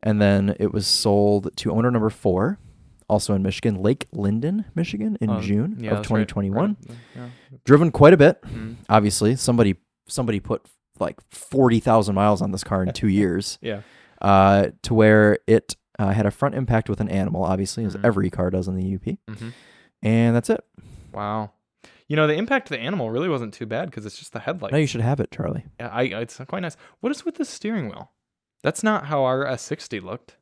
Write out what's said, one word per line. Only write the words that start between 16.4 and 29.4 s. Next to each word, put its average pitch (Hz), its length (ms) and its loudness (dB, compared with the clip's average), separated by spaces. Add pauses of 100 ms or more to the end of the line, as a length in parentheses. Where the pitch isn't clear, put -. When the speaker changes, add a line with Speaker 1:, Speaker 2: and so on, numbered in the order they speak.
Speaker 1:
impact 120 340 -2
with 101 100 -4
an 104 80 -2
animal, 95 380 -2
obviously, 95 400 -2
as 98 100 -6
Speaker 2:
Mm-hmm. 101 100 -4
Speaker 1:
every 98 240 2
car 90 200 -2
does 92 180 -2
in 92 80 -6
the 92 120 -4
U 95 120 -4
P. - 200 -8 (100)
Speaker 2:
Mm-hmm. 110 200 -12 (540)
Speaker 1:
And 113 320 2
that's 117 140 -2
it. - 160 -2 (480)
Speaker 2:
Wow. 104 380 -8 (560)
You 147 100 -4
know, 156 100 4
the 151 60 2
impact 233 360 -4
of 139 80 -6
the - 60 -8
animal 139 260 -4
really 143 200 -4
wasn't 120 240 -4
too 120 120 -10
bad 127 260 -6
'cause 107 140 -14
it's 104 140 -14
just - 140 -20
the 117 80 -10
headlights. 98 320 -6
Speaker 1:
No, 143 60 2
you 147 80 2
should 117 140 -6
have 131 200 -2
it, - 100 -4
Charlie. - 320 -8 (160)
Speaker 2:
Yeah, 117 100 -10
I, 120 140 -2
it's 117 340 -8 (100)
quite 190 120 -8
nice. 175 160 -10 (240)
What 240 120 -4
is 285 120 -10
with 339 120 -8
the 294 100 -6
steering 208 420 -8
wheel? - 240 -16 (520)
That's 147 200 -4
not 214 220 -2
how 139 180 -2
our 131 240 -2